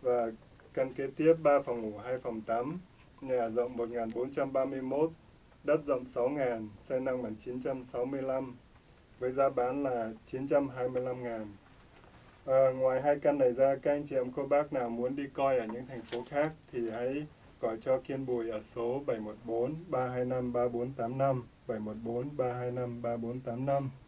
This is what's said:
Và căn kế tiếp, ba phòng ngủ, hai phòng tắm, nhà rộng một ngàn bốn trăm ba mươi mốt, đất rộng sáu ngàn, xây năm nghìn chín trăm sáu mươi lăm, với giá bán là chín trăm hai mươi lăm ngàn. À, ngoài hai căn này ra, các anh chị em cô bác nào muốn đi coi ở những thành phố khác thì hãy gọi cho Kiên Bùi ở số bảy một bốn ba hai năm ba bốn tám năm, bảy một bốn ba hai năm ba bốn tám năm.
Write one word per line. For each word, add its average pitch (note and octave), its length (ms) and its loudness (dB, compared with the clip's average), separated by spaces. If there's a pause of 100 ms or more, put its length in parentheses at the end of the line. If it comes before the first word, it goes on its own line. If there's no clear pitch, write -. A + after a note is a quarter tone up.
Và A#2+ 280 2 (440)
căn C3 200 -2
kế C#3 120 -4 (100)
tiếp, D#3+ 260 8
ba C#3+ 200 8
phòng A#2+ 200 -2
ngủ, G#2+ 220 -6
hai B2+ 140 -2
phòng A#2 220 -4
tắm, B2 380 -2 (420)
nhà B2+ 280 0
rộng A#2+ 280 0
một A#2+ 120 -2
ngàn A2+ 260 -4
bốn B2+ 160 -2
trăm C#3 220 -2
ba C3 120 2
mươi C3+ 180 -4
mốt, C#3+ 280 0 (540)
đất D3+ 220 4
rộng B2+ 180 0
sáu B2 240 0
ngàn, B2 400 -2 (120)
xây C3 200 -2
năm B2+ 220 -2
nghìn G#2+ 140 -6
chín B2+ 240 -8
trăm C3+ 240 -4
sáu B2 200 -4
mươi C3+ 180 -4
lăm, C3 340 -4 (640)
với B2+ 120 0
giá C#3 180 4
bán C3 340 0
là A#2+ 280 0 (160)
chín C3 200 -4
trăm C#3+ 220 4
hai B2 200 -2
mươi B2+ 140 -2
lăm B2+ 200 -4
ngàn. A2+ 240 -6 (1000)
À, C3+ 240 8
ngoài C3 320 2
hai D3 160 6
căn D3 200 4
này B2+ 140 6
ra, C3+ 300 6
các D3 80 2
anh D3 140 2
chị C#3+ 120 -4
em B2+ 160 0
cô C#3 140 -2
bác C#3+ 260 2
nào B2 160 0
muốn B2 280 -2
đi C#3+ 80 -4 (100)
coi C3+ 240 4
ở A2+ 80 0
những A#2+ 200 -8
thành B2 160 -10
phố A#2+ 280 -6
khác D3+ 220 0 (200)
thì A#2 180 -2
hãy B2+ 360 -2 (340)
gọi A2+ 200 -2
cho C3 180 2
Kiên C3+ 280 -4
Bùi A#2 240 -2
ở A2 100 -4
số A#2+ 460 -4
bảy A#2+ 120 0
một G#2+ 160 -8 (100)
bốn A#2+ 300 0 (140)
ba B2+ 200 0
hai B2 160 -2
năm B2+ 280 -2
ba A#2+ 160 2
bốn A#2+ 240 -2
tám B2 260 -4
năm, C3+ 240 2 (240)
bảy A2+ 120 -4
một G#2+ 160 -6 (100)
bốn B2 320 -4
ba B2 160 0
hai B2 180 -4
năm A#2+ 320 -6
ba A#2 140 -2
bốn A#2 240 -6
tám B2+ 260 -4
năm. C#3 240 0 (160)